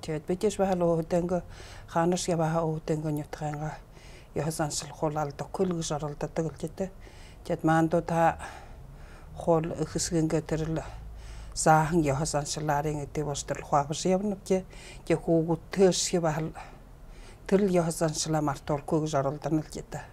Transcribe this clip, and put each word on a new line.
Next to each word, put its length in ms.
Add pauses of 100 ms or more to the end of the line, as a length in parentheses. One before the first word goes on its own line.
Тэгээд 160
бид 160
ч 160
бахал 240 (240)
өөдөнгө 380 (500)
ханаш 400
я 80
баха 240
өөдөнгө 480
нютханга 640 (640)
яхан 160
саншил 400
хул 160
алдахгүй 560
л 80
гэж 240
оролддог 480
л 160
дээ. 240 (560)
Тэгэд 240
маанду 340
та 380 (960)
хул 320
ихсгэнгэ 800
тэр 160
л 160 (720)
заахан 560
яхан 180
саншилаарын 800
гэдэг 240
бас 160
тэр 160
л 80
хуавш 400
явна 400
гэж. 160 (400)
Тэг 240
хүүгүүд 340 (140)
тэршгэ 480
бахал 320 (880)
тэр 240
л 80
яхан 160
саншилаа 500
мартуулахгүй 600
гэж 160
оролдоно 400
л 160
дээ. 380